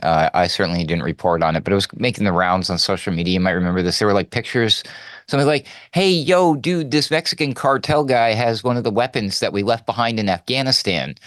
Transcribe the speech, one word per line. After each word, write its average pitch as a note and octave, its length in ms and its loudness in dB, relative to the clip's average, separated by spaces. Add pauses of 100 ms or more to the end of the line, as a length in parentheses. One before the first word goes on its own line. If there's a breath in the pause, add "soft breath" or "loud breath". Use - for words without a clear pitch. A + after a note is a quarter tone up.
Uh, D#2+ 300 2
I F2+ 120 4
certainly F2 380 -2
didn't E2 180 -2
report E2 400 -2
on D#2+ 140 2
it, D2+ 80 -4
but F2+ 80 -2
it G2+ 40 4
was G2 200 0
making A#2 300 -2
the F#2 60 2
rounds F2+ 380 0
on F2 80 -2
social F#2+ 340 -2
media. F2 220 -2
You F#2 60 0
might F#2 100 0
remember F2+ 320 0
this. F2 160 -2
There G#2+ 80 0
were, G2+ 80 4
like, F#2+ 160 0
pictures A2+ 540 -2 (440 loud breath)
Somebody's C#3+ 200 2
like, C#3+ 180 0 (260 loud breath)
"Hey, F#3+ 180 2
yo, F3 460 4
dude, D3+ 340 -2
this D3+ 200 0
Mexican D3+ 440 -2
cartel D3 500 0
guy A#2 280 2
has A2+ 320 0
one B2 120 0
of A#2+ 80 -2
the A#2 60 0
weapons G#2+ 500 -2
that F#2 120 0
we G2+ 100 0
left A2+ 240 -2
behind A#2 320 -2
in G#2 100 0
Afghanistan. F#2+ 840 -2 (120 loud breath)